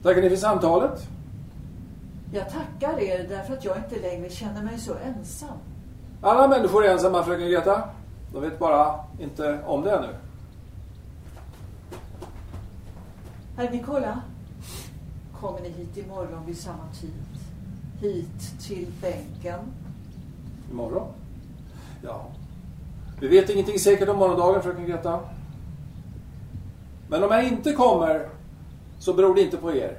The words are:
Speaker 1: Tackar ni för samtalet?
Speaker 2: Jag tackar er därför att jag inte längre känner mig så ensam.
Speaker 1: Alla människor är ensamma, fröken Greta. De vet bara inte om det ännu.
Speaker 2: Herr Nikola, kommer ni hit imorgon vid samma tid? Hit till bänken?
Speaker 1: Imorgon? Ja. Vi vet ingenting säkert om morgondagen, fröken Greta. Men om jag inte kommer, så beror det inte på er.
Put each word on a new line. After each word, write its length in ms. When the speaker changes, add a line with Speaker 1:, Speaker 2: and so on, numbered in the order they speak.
Speaker 1:
Tackar 180
ni 80
för 60
samtalet? 720
Speaker 2:
Jag 160
tackar 500
er 300
därför 240
att 120
jag 120
inte 220
längre 300
känner 340
mig 160
så 160
ensam. 640
Speaker 1:
Alla 260
människor 380
är 60
ensamma, 320
fröken 260
Greta. 340
De 80
vet 180
bara 400
inte 460
om 180
det 80
ännu. 240
Speaker 2:
Herr 140
Nikola, 500
kommer 200
ni 80
hit 280
imorgon 480
vid 120
samma 300
tid? 120
Hit 640
till 260
bänken? 580
Speaker 1:
Imorgon? 360
Ja. 220
Vi 80
vet 220
ingenting 300
säkert 300
om 80
morgondagen, 440
fröken 240
Greta. 340
Men 160
om 80
jag 160
inte 260
kommer, 560
så 140
beror 220
det 60
inte 160
på 180
er. 240